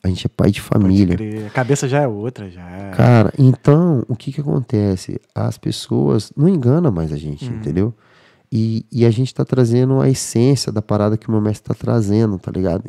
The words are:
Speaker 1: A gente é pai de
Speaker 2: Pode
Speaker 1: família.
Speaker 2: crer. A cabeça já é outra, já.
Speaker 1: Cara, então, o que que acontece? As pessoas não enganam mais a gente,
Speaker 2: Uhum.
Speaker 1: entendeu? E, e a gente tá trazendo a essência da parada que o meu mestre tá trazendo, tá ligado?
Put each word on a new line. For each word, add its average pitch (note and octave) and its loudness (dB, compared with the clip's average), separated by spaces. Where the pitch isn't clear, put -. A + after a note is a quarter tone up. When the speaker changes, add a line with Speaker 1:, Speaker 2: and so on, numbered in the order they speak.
Speaker 1:
A F#2 -2
gente F#2 -4
é - -8
pai - 2
de G2+ -4
Speaker 2:
Pode - 0
Speaker 1:
família. F#2+ 4
Speaker 2:
crer. G#2+ -8
A G#2 -16
cabeça C3+ -2
já C#3+ 0
é C#3+ 0
outra, G#2 -8
já. F2+ -14
Speaker 1:
Cara, A#2+ 6
então, C#3+ 4
o B2 -6
que - -10
que D3 -8
acontece? A2+ -2
As A2 -4
pessoas A#2 -2
não C#3+ 2
enganam D3+ 2
mais E2 -4
a D2 -4
gente, D2 -10
Speaker 2:
Uhum. A#2 -10
Speaker 1:
entendeu? G#2 -2
E, A2 -2
e A2+ 2
a A2+ 6
gente A#2+ -2
tá - -4
trazendo B2+ 2
a C3+ 2
essência C3 0
da G#2 -4
parada G#2 0
que A2 -14
o A2 -4
meu G#2+ 0
mestre G#2 -4
tá A2+ -4
trazendo, G#2+ 0
tá - -10
ligado? F#2 -2